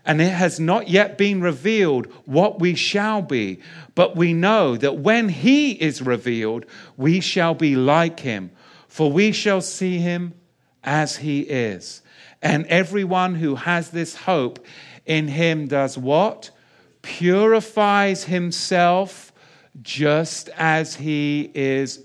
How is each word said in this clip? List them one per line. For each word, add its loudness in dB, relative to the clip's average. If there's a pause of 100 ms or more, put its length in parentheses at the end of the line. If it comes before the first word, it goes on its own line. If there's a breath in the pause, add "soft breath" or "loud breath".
and 2
it 4
has 0
not 0
yet 2
been 0
revealed 0 (200 loud breath)
what 2
we 2
shall -2
be, -4 (360 loud breath)
but 2
we 2
know 2
that 0
when 2
he 2
is -4
revealed, -2 (300 loud breath)
we 2
shall 0
be 2
like 2
him, -8 (360 loud breath)
for 0
we 4
shall 0
see -4
him -4 (480)
as -2
he -4
is. -6 (360 loud breath)
And 0
everyone 0
who -2
has -4
this -8
hope -2 (440 loud breath)
in 0
him 0
does 0
what? 0 (500 soft breath)
Purifies 2
himself 0 (480 soft breath)
just -2
as 0
he -2
is -2